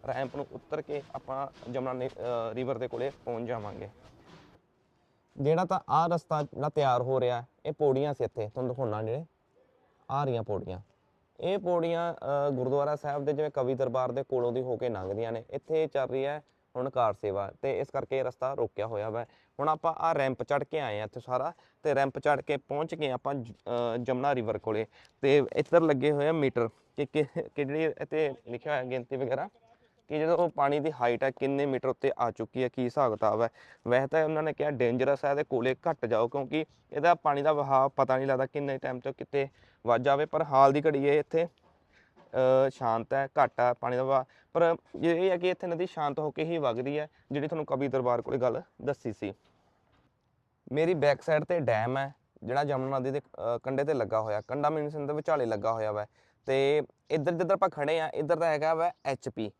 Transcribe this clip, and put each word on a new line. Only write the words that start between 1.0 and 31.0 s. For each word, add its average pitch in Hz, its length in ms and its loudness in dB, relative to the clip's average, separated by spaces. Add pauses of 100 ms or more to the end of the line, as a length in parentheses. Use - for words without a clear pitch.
ਆਪਾਂ 131 580 -10
ਜਮਨਾ 127 200 -4
ਨੇ-, 127 160 -4
ਅ, 113 460 -4
ਰਿਵਰ 131 240 -4
ਦੇ 123 100 -4
ਕੋਲੇ 120 220 -4 (140)
ਪਹੁੰਚ 117 240 -6
ਜਾਵਾਂਗੇ। 104 400 -8 (1500)
ਜਿਹੜਾ 160 280 2
ਤਾਂ 185 240 -2
ਆਹ 160 200 2
ਰਸਤਾ 160 340 -2
ਜਿਹੜਾ 143 260 -6
ਤਿਆਰ 131 340 2
ਹੋ 131 180 0
ਰਿਹਾ, 123 240 0 (220)
ਇਹ 156 60 -6
ਪੌੜੀਆਂ 143 420 2
ਸੀ 123 100 -2
ਇੱਥੇ, 107 240 -6
ਤੁਹਾਨੂੰ 127 260 -4
ਦਿਖਾਉਣਾ 110 280 -4
ਜਿਹੜੇ 120 220 -4 (840)
ਆਹ 139 140 0
ਰਹੀਆਂ 120 180 0
ਪੌੜੀਆਂ। 92 380 -6 (600)
ਇਹ 190 180 -2
ਪੌੜੀਆਂ, 170 560 0
ਅ, 143 360 -2
ਗੁਰਦੁਆਰਾ 139 460 0
ਸਾਹਿਬ 143 280 -4
ਦੇ 151 80 0
ਜਿਵੇਂ 147 180 -2
ਕਵੀ 131 240 0
ਦਰਬਾਰ 127 380 0
ਦੇ 135 100 -4
ਕੋਲੋਂ 123 300 0
ਦੀ 127 100 -2
ਹੋ 123 140 -4
ਕੇ 127 120 -4
ਲੰਘਦੀਆਂ 104 440 -4
ਨੇ। 113 180 -8
ਇੱਥੇ 160 360 -2
ਚੱਲ 135 220 -2
ਰਹੀ 135 160 -2
ਹੈ 147 180 -4 (340)
ਹੁਣ 131 140 -4
ਕਾਰ 117 240 2
ਸੇਵਾ 98 380 -4 (100)
ਤੇ 127 180 -2
ਇਸ 139 100 -4
ਕਰਕੇ 135 280 -2
ਇਹ 131 60 0
ਰਸਤਾ 127 300 -4
ਰੋਕਿਆ 113 320 -4
ਹੋਇਆ 110 240 -6
ਵਾ। 113 140 -6 (360)
ਹੁਣ 147 80 2
ਆਪਾਂ 156 280 0
ਆਹ 165 180 0
ਰੈਂਪ 131 280 0
ਚੜ੍ਹ 139 220 0
ਕੇ 156 160 -4
ਆਏ 107 200 -4
ਆ 107 40 -4
ਇੱਥੇ 113 160 -10
ਸਾਰਾ, 127 320 -2 (300)
ਤੇ 147 120 2
ਰੈਂਪ 139 240 0
ਚੜ੍ਹ 143 240 2
ਕੇ 147 140 0
ਪਹੁੰਚ 147 380 -4
ਗਏ 151 160 -2
ਆਪਾਂ 143 240 -4
ਜ-, 123 180 -8
ਅਹ, 120 440 -2
ਜਮਨਾ 127 380 0
ਰਿਵਰ 110 240 -2
ਕੋਲੇ। 107 280 -2 (360)
ਤੇ 143 200 6 (140)
ਇੱਧਰ 160 240 4
ਲੱਗੇ 147 320 4
ਹੋਏ 143 160 2
ਆ 160 40 2
ਮੀਟਰ 131 360 0
ਕਿ, - 380 -8
ਕਿ, 151 180 0 (300)
ਕਿ 147 100 -2
ਜਿਹੜੀ 147 200 -2
ਇੱਥੇ 151 500 -2 (140)
ਲਿਖਿਆ 123 240 -6
ਹੋਇਆ 127 120 -2
ਗਿਣਤੀ 127 320 -6
ਵਗੈਰਾ 131 320 -2 (600)
ਕਿ 151 120 -2
ਜਦੋਂ 165 160 4
ਉਹ 170 120 2
ਪਾਣੀ 143 320 2
ਦੀ 156 120 -2
ਹਾਈਟ 120 320 0